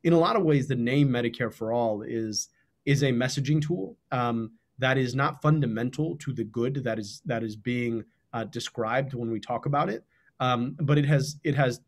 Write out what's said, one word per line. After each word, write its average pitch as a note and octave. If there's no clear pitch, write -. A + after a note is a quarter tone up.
In E3+
a E3+
lot G3+
of G3+
ways, C#3+
the C3
name B2+
Medicare A#2+
for A2+
All A2+
is, A2+
is C#3+
a C3+
messaging C3
tool, F3+
um, A#2
that C3
is B2+
not C#3
fundamental D3+
to C#3
the A#2
good B2
that A2+
is, G#2
that A2+
is A2
being, A#2
uh, A2+
described A#2+
when A#2
we A2
talk A#2
about D3
it. A3
Um, B2+
but D3
it D3
has, C#3+
it D3+
has C3